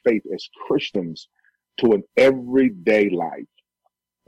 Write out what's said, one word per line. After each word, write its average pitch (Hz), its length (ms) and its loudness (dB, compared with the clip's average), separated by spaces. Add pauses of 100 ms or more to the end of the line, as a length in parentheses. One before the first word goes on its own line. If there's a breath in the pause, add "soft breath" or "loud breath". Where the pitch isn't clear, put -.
faith 113 200 0 (100)
as - 160 -12 (160)
Christians 90 600 -4 (480)
to 123 180 0
an 98 100 2 (140)
everyday 123 920 2
life? 78 380 -6 (800)